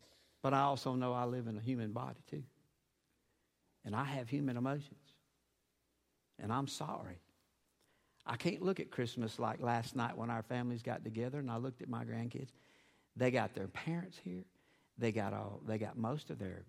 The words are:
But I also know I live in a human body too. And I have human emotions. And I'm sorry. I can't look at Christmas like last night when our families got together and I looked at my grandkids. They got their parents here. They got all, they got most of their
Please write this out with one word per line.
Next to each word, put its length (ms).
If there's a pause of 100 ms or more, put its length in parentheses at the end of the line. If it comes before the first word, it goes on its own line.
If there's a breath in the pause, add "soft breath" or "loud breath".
(420 soft breath)
But 120
I 80
also 320
know 180
I 120
live 220
in 100
a 40
human 320
body 260 (100)
too. 140 (1400)
And 100
I 100
have 240
human 280
emotions. 580 (1200)
And 140
I'm 140
sorry. 540 (1080 soft breath)
I 100
can't 260
look 180
at 100
Christmas 480
like 220
last 340
night 220
when 140
our 120
families 400
got 220
together 340
and 120
I 80
looked 240
at 60
my 160
grandkids. 460 (640 soft breath)
They 140
got 240
their 140
parents 560
here. 200 (520 soft breath)
They 160
got 220
all, 320
they 120
got 180
most 340
of 80
their 300